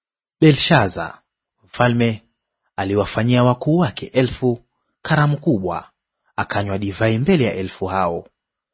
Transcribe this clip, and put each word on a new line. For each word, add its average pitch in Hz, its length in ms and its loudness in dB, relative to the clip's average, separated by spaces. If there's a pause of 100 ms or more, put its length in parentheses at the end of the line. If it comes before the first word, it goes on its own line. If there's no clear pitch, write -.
(420)
Belshaza, 131 800 2 (420)
mfalme, 117 600 0 (520)
aliwafanyia 104 680 0
wakuu 127 340 2
wake 151 280 -2
elfu 127 600 -2 (360)
karamu 147 360 0
kubwa, 190 540 -2 (440)
akanywa 101 420 -4
divai 104 400 -2
mbele 151 280 2
ya 104 80 -2
elfu 95 320 -6
hao. 90 420 -4 (460)